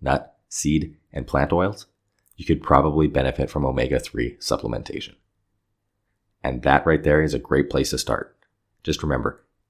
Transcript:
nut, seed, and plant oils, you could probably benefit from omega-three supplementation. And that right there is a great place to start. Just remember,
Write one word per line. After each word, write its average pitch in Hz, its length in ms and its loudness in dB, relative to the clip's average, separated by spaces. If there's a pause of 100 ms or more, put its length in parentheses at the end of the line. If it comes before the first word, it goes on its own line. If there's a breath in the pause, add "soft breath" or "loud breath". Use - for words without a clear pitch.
nut, - 380 -2 (100)
seed, - 480 -2 (160)
and 67 140 -8
plant 69 260 0
oils, 92 340 0 (500)
you - 80 -14
could 76 180 0
probably 76 460 4
benefit 65 420 -2
from 71 160 -2
omega-three 64 680 -2
supplementation. - 800 -6 (1300)
And 64 180 -4
that 71 240 4
right 78 160 4
there 76 200 4
is 73 120 0
a 64 60 -4
great 71 280 2
place 67 220 0
to 69 80 -4
start. - 380 -4 (460)
Just - 220 -4
remember, 69 400 -2 (260)